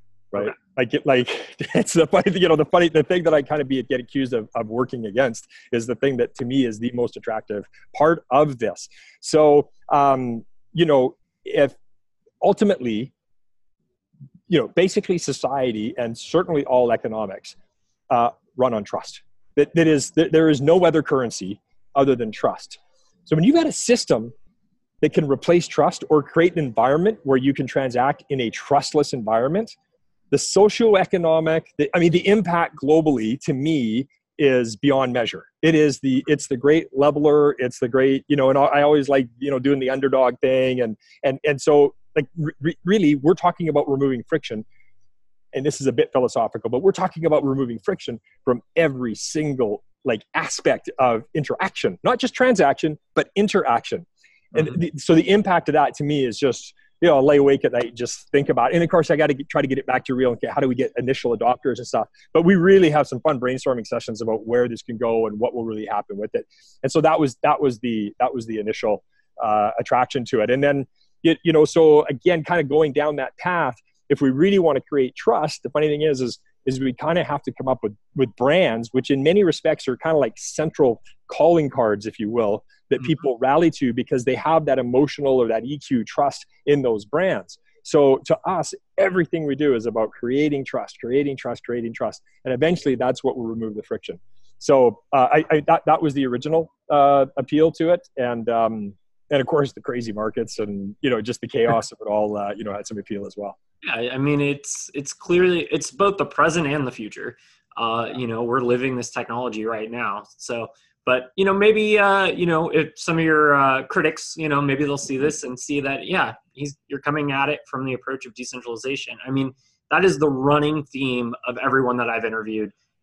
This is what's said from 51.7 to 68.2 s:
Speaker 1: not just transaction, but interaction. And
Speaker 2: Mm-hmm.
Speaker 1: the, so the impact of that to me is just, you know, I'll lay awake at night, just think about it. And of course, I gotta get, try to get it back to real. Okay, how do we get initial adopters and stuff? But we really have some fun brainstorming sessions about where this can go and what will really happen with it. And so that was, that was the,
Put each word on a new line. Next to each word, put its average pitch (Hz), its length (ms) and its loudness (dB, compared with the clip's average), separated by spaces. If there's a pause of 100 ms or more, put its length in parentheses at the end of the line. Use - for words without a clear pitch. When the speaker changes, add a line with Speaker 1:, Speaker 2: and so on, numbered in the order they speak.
Speaker 1:
not 240 140 0
just - 160 -4
transaction, 165 640 2 (160)
but 156 200 -2
interaction. 170 720 0 (480)
And 156 140 0
Speaker 2:
Mm-hmm. 131 120 -4
Speaker 1:
the, 170 160 -4
so 160 180 2
the 160 140 4
impact 190 400 2
of 147 40 0
that 139 220 2
to 147 100 -6
me 143 220 -2
is 113 120 -6
just, - 360 -4 (260)
you 175 80 4
know, 151 80 6
I'll 135 80 4
lay 147 120 6
awake 139 280 4
at 123 80 0
night, 120 220 -4
just - 360 -10
think 139 180 0
about 127 240 2
it. - 20 0
And 170 100 2
of 160 60 -2
course, 170 200 2
I 156 60 2
gotta 147 180 2
get, 139 140 -12
try - 140 0
to 139 60 -2
get 131 100 -4
it 131 80 -8
back 127 200 -2
to 131 80 -2
real. 127 180 2
Okay, 117 160 -6
how 127 120 -4
do 139 80 2
we 123 60 0
get 123 220 -2
initial 123 400 -2
adopters 123 420 0
and 123 80 -12
stuff? 113 220 -4 (260)
But 160 80 4
we 185 140 6
really 180 340 6
have 147 160 2
some 123 140 -8
fun 151 180 0
brainstorming 123 480 -4
sessions 117 340 -8
about 110 260 -4
where 120 220 2
this 113 140 -10
can 117 160 -12
go 113 280 0
and 107 120 -6
what 120 160 -2
will 117 100 -6
really 107 220 -8
happen 104 300 -6
with 107 180 -8
it. 117 120 -6 (360)
And 135 80 -2
so 160 120 0
that 160 180 4
was, 135 220 -2
that - 180 2
was 127 200 0
the, 107 400 -6